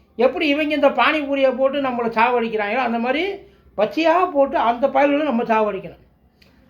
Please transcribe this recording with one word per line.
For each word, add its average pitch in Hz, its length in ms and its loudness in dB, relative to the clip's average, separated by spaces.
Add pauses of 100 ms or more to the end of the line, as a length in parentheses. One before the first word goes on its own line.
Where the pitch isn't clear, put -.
(160)
எப்படி 262 320 2
இவங்க 294 260 0
இந்த 277 140 2
பானிபூரியை 269 680 0
போட்டு 269 260 0
நம்மளை 240 260 -4
சாவடிக்கிறாங்களோ 226 680 0
அந்த 233 220 -2
மாதிரி 302 360 -2 (400)
பச்சையாக 320 520 2
போட்டு 285 300 0
அந்த 240 300 0
பயல்களை 285 360 2
நம்ம 240 200 -2
சாவடிக்கணும். 208 640 -2 (640)